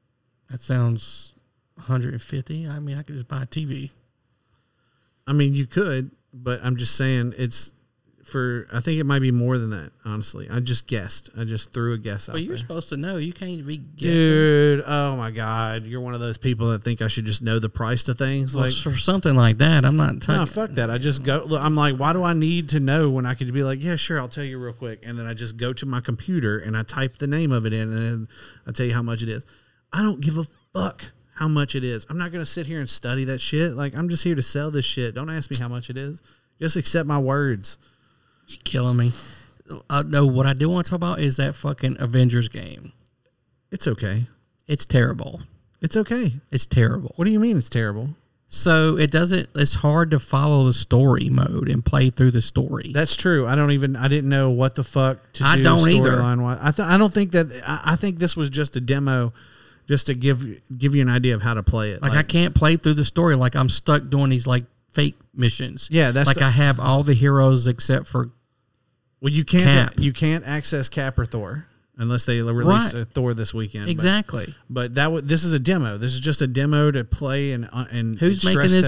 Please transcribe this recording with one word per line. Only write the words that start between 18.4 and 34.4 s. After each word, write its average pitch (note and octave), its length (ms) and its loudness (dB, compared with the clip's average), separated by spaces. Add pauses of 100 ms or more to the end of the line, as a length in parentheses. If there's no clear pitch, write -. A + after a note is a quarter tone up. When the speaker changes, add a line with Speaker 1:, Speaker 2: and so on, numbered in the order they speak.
Speaker 1:
Well, C3 120 0
Speaker 2:
Like, G2+ 80 -2
Speaker 1:
for C#3+ 240 -2
something F#3 360 2
like A2+ 240 6
that, C#3+ 280 6
I'm D3 100 4
not D3 180 2
Speaker 2:
no, - 60 -8
Speaker 1:
talking. D#3 260 0
Speaker 2:
fuck G#3+ 260 -4
that. A#2 180 -2
I A#2+ 80 -2
just C3+ 260 -2
go, C#3 220 0
look, D#3 160 -2
I'm D#3 120 2
like, D3 220 2
"Why C#3 160 0
do F3+ 100 0
I E3+ 120 2
need D#3+ 360 0
to D3 100 2
know C#3+ 280 2
when C3 160 0
I B2+ 100 -2
could B2 200 -6
be C#3 80 0
like, C3+ 200 -4
'Yeah, E3+ 140 -2
sure, D#3 240 -4
I'll B2+ 80 -6
tell C#3+ 160 -10
you C3 140 -10
real A#2+ 160 -10
quick.'" A#2 300 -12
And A#2+ 140 -10
then A#2 60 -8
I A#2 80 -8
just A2+ 240 -10
go B2 160 -4
to C3 140 -10
my B2+ 160 -4
computer A#2 560 -2
and A2 180 -6
I A2+ 60 -2
type C3 340 -6
the C#3+ 100 -6
name D3+ 240 0
of A#2 140 0
it A2 80 -2
in A2 180 -4
and A2+ 80 -4
then A2+ 300 -4 (380)
I A#2+ 60 -8
tell B2 120 -4
you A#2+ 100 -2
how A#2+ 80 0
much A#2 200 -4
it A2+ 80 -6
is. A#2 160 -10 (440)
I F#3 120 -2
don't G3+ 180 0
give D3+ 160 -2
a E3 80 -4 (300)
fuck - 380 -8 (240)
how D#3 120 -2
much D3 260 0
it C3 80 -4
is. A#2+ 280 -6
I'm D#3+ 80 -8
not F3 120 -6
gonna E3 140 -8
sit D#3+ 220 -6
here D#3 140 -8
and C3 100 -6
study B2+ 340 -4
that C3 160 -4
shit. D#3 320 -2
Like, C#3 240 -6
I'm E3+ 140 -2
just E3+ 120 -2
here F3 120 0
to C3+ 80 0